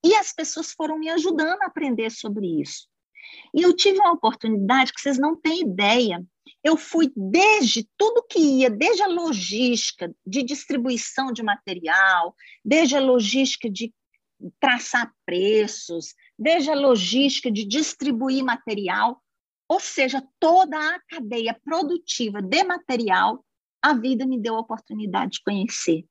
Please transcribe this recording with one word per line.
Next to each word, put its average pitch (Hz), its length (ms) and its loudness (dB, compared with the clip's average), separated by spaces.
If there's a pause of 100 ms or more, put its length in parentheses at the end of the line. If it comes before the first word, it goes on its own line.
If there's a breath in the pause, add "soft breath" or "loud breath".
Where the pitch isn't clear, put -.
E 359 120 6
as 403 180 0
pessoas - 380 -8
foram 311 260 -6
me 311 120 -4
ajudando 330 520 0
a 381 60 0
aprender 226 440 -2
sobre 202 500 -4
isso. - 260 -10 (680 loud breath)
E 302 100 2
eu 359 120 8
tive 392 240 4
uma 359 140 6
oportunidade 220 800 0
que - 80 -14
vocês 277 160 0
não 302 180 0
têm 320 260 -2
ideia. 202 640 0 (400 loud breath)
Eu 311 140 4
fui 320 380 0
desde 233 720 2 (100)
tudo 466 300 2
que 392 120 -2
ia, 262 300 6
desde 330 340 2
a 403 40 2
logística 233 1040 -2 (120)
de 220 180 -4
distribuição 262 880 -4
de 220 120 -6
material, 180 920 0 (280 loud breath)
desde 277 320 2
a 285 40 4
logística 254 680 2
de 226 240 -8 (680)
traçar 247 520 -2 (140)
preços, 196 880 -2 (240 soft breath)
desde 302 320 0
a 311 60 2
logística 254 760 2
de 208 140 -2
distribuir 262 800 -2
material, 214 800 -2 (460)
ou 359 120 2
seja, 269 440 -4 (160)
toda 330 380 4
a 311 220 -2 (100)
cadeia 226 540 -6
produtiva 285 800 -4
de 240 220 0
material, 233 800 -2 (380)
a 294 120 4
vida 254 320 -2
me 262 140 -2
deu 226 160 -4
a 226 40 -4
oportunidade 214 720 -6
de - 100 -12
conhecer. 190 680 -4